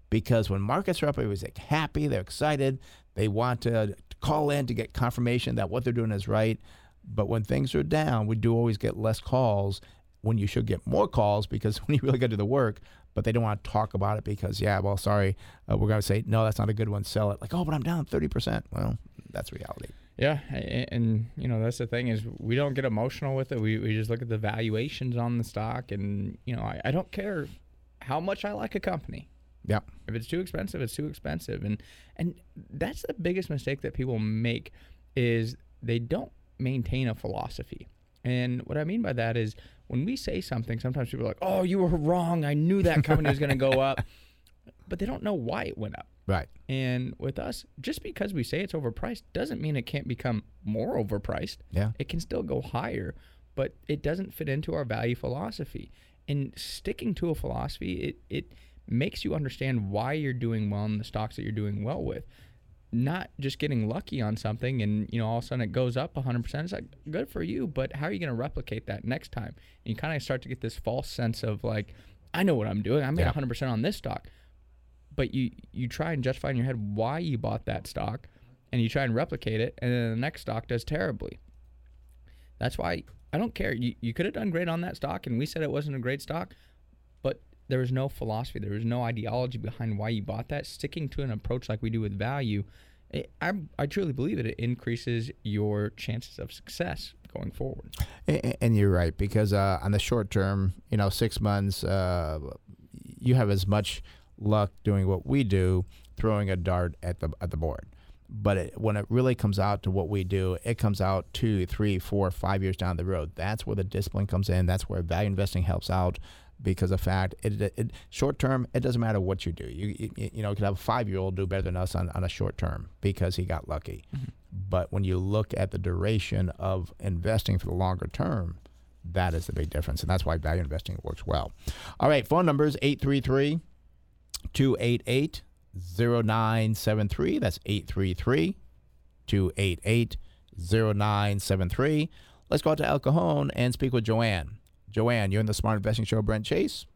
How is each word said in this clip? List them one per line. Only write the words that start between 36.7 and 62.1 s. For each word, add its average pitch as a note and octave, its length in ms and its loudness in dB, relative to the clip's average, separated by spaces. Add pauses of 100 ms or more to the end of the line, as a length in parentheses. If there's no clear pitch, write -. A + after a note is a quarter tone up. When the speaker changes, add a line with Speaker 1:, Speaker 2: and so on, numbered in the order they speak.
Speaker 2:
a A2 60 0
philosophy. - 760 -8 (360)
And B2 380 0
what B2 140 -4
I D3+ 80 0
mean G3+ 160 0
by F#3 140 0
that A2+ 240 0
is A2 160 0 (320)
when B2+ 180 0
we B3+ 120 -2
say - 260 -4
something, A#2 380 -4
sometimes B2+ 300 -2
people B2 140 -4
are G#2+ 60 -2
like, - 100 -8
"Oh, F#3+ 220 2
you F#3 160 2
were F3+ 100 6
wrong. E3 560 2
I C#3+ 80 0
knew E3+ 300 4
that D#3 220 6
company D3+ 260 4
was C#3 80 2
gonna C#3 180 2
go C3+ 240 4
up." C3+ 240 2
Speaker 1:
<laughs> - 60 -16 (800)
Speaker 2:
but F3 80 -4
they G3 80 -2
don't - 160 -4
know G#3 100 0
why D3 320 -2
it - 140 -8
went G#2 200 -6
up. - 100 -16 (180)
Speaker 1:
Right. F#2 220 2 (200)
Speaker 2:
And B2+ 500 0
with - 200 -4
us, - 260 -6 (160)
just - 220 -6
because G#3 320 -4
we B2+ 100 0
say E3 160 -2
it's G3 140 -4
overpriced D3+ 480 -4 (100)
doesn't C#4+ 300 -4
mean D3+ 140 0
it A#2+ 100 -2
can't C#3 200 -4
become A#2+ 380 -2 (180)
more A2+ 340 -2
overpriced. G#2 600 -2 (140)
Speaker 1:
Yeah. G#2+ 280 2
Speaker 2:
It C#3+ 120 -6
can E3 100 -4
still - 220 -4
go - 180 -2
higher, - 540 -6 (400)
but C3+ 200 -2 (140)
it D3 140 -4
doesn't F3+ 320 -2
fit D3+ 160 -6
into D3+ 240 -2
our C#3+ 100 -2
value A2+ 300 -2
philosophy. D3 760 -6 (380)
And C#3+ 280 -2
sticking - 580 -6
to F3 160 0
a D3+ 40 0
philosophy, B2 600 -4
it, - 220 -4 (120)
it - 240 -6 (340)
makes B2 380 -2
you G3 100 -2
understand C3 560 -2
why A#2 220 0
you're D3 200 -2
doing A2+ 360 0
well G#2 160 0
in G#2+ 140 0
the G#2 60 -6
stocks A2 320 -4
that - 60 -6
you're A2 100 -4
doing G#2 300 -2
well C3+ 200 -4
with. - 220 -4 (680)